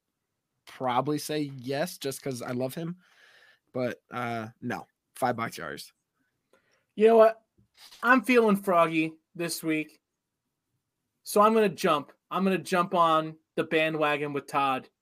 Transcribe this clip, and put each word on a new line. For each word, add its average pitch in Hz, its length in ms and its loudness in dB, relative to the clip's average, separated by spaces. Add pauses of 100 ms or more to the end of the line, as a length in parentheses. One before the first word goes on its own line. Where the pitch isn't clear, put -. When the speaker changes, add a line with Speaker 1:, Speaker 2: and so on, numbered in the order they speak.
(680)
Speaker 1:
probably 131 520 -2
say 151 380 -6
yes, 135 420 -8
just 135 240 -8
'cause 127 200 -8
I 127 100 -10
love 131 220 -4
him. 165 220 -8 (760)
But, 127 380 -6
uh, 117 380 -6 (120)
no, 107 260 -8 (280)
five 123 220 -2
Bakhtiaris. 82 560 -10 (1040)
Speaker 2:
You 208 120 4
know 226 80 6
what? 220 260 6 (600)
I'm 247 200 4
feeling 226 340 4
froggy 165 580 0 (200)
this 165 280 -8
week. 156 380 -4 (1200)
So - 180 0
I'm 214 140 6
gonna 214 140 4
jump. 151 440 0 (180)
I'm 185 140 -2
gonna 190 140 2
jump 180 360 -2
on 160 420 2 (180)
the 160 100 -2
bandwagon 156 680 0
with 139 140 -6
Todd. 135 420 -2 (140)